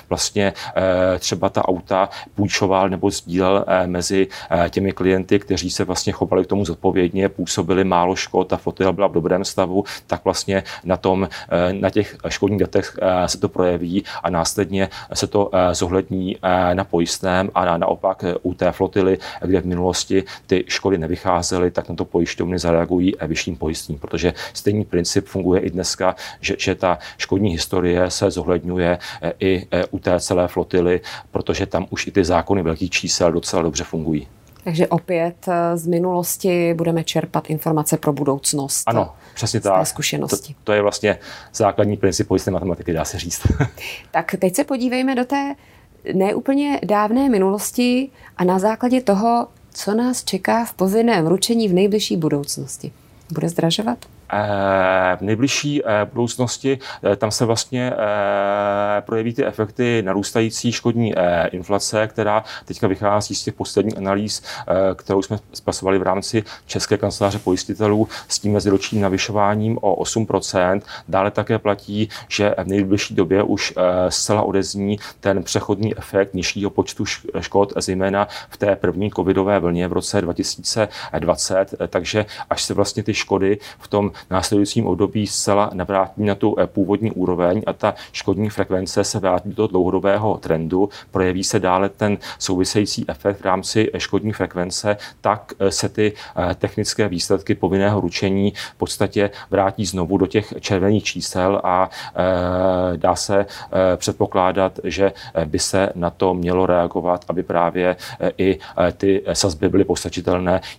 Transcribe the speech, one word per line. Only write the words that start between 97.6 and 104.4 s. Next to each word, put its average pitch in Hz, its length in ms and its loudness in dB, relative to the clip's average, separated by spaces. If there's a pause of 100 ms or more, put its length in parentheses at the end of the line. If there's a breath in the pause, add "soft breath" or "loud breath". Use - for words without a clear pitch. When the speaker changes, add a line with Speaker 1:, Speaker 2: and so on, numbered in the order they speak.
Speaker 1:
ručení 98 540 0
v - 220 -12
podstatě 101 520 0 (220 loud breath)
vrátí 98 340 2
znovu 90 320 0
do 90 100 4
těch - 320 -2
červených 98 440 2
čísel 92 600 0
a, 92 260 2 (260 loud breath)
eh, 90 800 0
dá 90 180 2
se, 101 300 0
eh, 92 520 0
předpokládat, 92 880 0